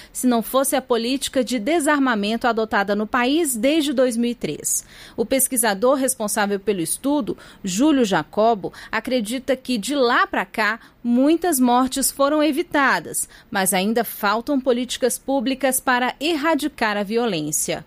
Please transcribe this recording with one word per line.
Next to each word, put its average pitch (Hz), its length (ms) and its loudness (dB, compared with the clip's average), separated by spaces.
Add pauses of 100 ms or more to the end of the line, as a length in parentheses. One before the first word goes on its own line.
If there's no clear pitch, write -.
(120)
se - 140 -2
não 240 160 2
fosse 269 340 0
a 254 60 0
política 247 640 -2
de 247 140 -2
desarmamento 254 880 0
adotada 220 480 0
no 214 120 -2
país 262 500 0
desde 285 360 2
dois 254 240 2
mil 240 140 0
e 233 40 -4
três. 160 300 -8 (520)
O 233 100 -2
pesquisador 247 680 0
responsável 214 640 -2
pelo 196 220 -2
estudo, 262 560 -2 (260)
Júlio 247 420 2
Jacobo, 196 680 0 (180)
acredita 247 640 -2
que 254 200 -4
de 226 180 -4
lá 277 320 2
pra 233 200 -4
cá 220 320 -2 (240)
muitas 285 580 2
mortes 254 500 2
foram 294 320 2
evitadas, 269 840 0 (220)
mas 196 240 0
ainda 214 300 2
faltam 233 540 -2
políticas 247 600 -2
públicas 262 600 0
para 247 380 0
erradicar 285 800 0
a 208 60 -2
violência. 185 840 -2